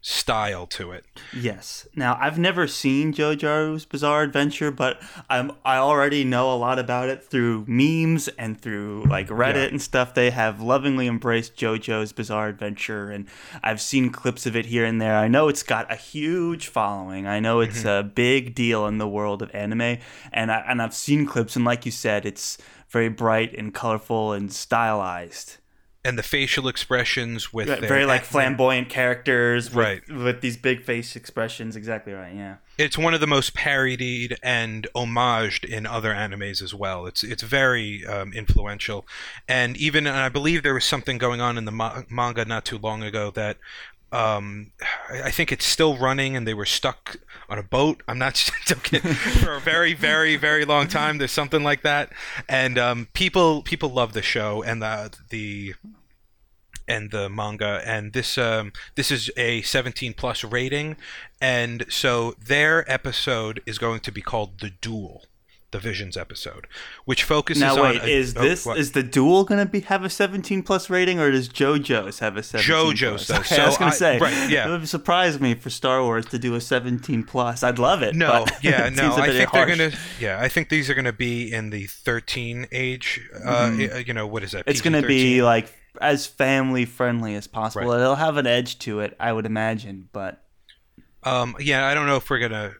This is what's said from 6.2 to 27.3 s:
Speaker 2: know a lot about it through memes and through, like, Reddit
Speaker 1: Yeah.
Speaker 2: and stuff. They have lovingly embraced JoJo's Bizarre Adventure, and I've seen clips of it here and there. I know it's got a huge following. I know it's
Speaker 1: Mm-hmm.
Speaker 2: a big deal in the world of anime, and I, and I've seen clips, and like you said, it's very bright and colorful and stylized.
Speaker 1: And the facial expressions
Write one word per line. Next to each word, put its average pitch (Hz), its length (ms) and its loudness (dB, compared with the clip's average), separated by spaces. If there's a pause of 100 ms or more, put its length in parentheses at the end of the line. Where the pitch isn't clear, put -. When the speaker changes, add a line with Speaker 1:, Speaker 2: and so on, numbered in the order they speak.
Speaker 2:
know 127 300 2
a - 20 0
lot 123 240 0
about 123 300 -2
it 135 160 -6
through 117 420 0
memes 160 640 4
and 110 320 -8
through, 104 480 -6
like, 95 180 0
Reddit 120 280 0
Speaker 1:
Yeah. 135 80 2
Speaker 2:
and 135 200 -4
stuff. 123 320 0
They 123 160 4
have 110 300 0
lovingly 131 480 0
embraced 117 480 -2
JoJo's 110 560 -2
Bizarre 107 340 -4
Adventure, 104 640 -6
and 101 160 -10 (380)
I've 110 160 0
seen 131 300 2
clips - 360 -4
of 113 80 -4
it 117 120 -2
here 117 180 0
and 113 180 0
there. 107 140 2
I 107 100 4
know 143 220 6
it's 143 160 -2
got 113 260 -2
a 110 60 -4
huge 165 720 -4
following. 98 580 -2
I 104 140 0
know 113 180 4
it's 110 220 0
Speaker 1:
Mm-hmm. 110 80 -2
Speaker 2:
a 101 160 2
big 120 500 2
deal 113 320 2
in 107 120 -2
the 107 100 -2
world 104 340 -2
of 101 100 -10
anime, 113 460 -2 (340)
and 113 200 0
I, 110 160 0
and 123 120 0
I've 113 140 -4
seen 147 320 2
clips, 117 300 -2
and 120 80 2
like 120 200 0
you 120 60 -4
said, 104 340 -2
it's - 340 -8 (320)
very 117 180 2
bright 113 500 0
and 107 160 -8
colorful 110 580 -2
and 101 200 -4
stylized. 98 1040 -2 (480)
Speaker 1:
And 127 120 -2
the 110 60 -4
facial 139 460 -2
expressions 120 840 -2